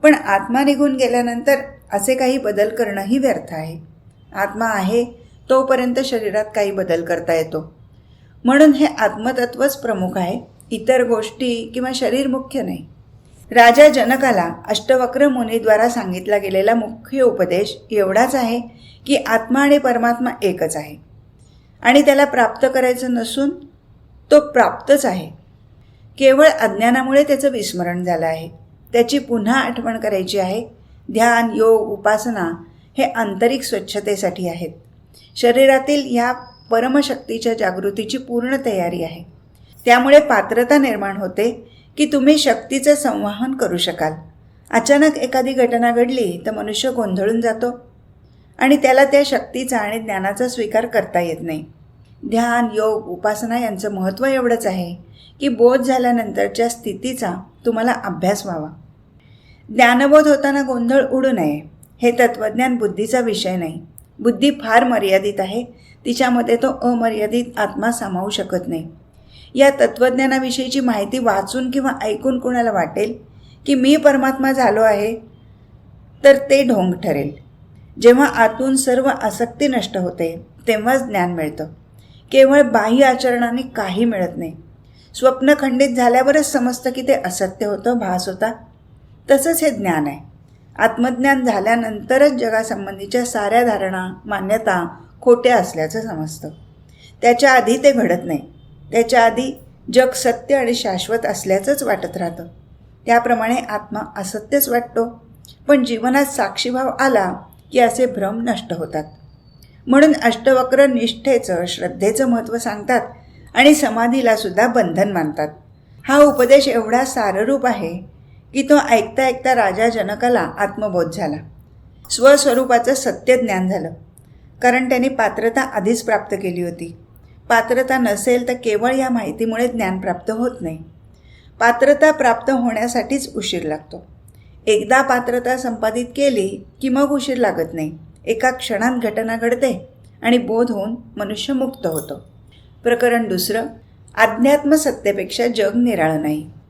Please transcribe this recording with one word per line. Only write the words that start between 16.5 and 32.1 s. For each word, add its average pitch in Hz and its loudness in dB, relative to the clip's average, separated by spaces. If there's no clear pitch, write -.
मुख्य 233 -4
उपदेश 185 0
एवढाच 214 2
आहे 240 -2
की 277 2
आत्मा 226 0
आणि 285 6
परमात्मा 240 0
एकच 175 -2
आहे 147 -12
आणि 262 6
त्याला 277 6
प्राप्त 254 0
करायचं 247 0
नसून 240 -2
तो - 8
प्राप्तच 269 2
आहे. 180 -4
केवळ 269 6
अज्ञानामुळे 247 2
त्याचं 277 0
विस्मरण 180 -6
झालं 170 -2
आहे. 160 -6
त्याची 233 2
पुन्हा 240 0
आठवण 233 -6
करायची 202 -4
आहे. 190 -4
ध्यान, 233 2
योग, 220 4
उपासना 208 -2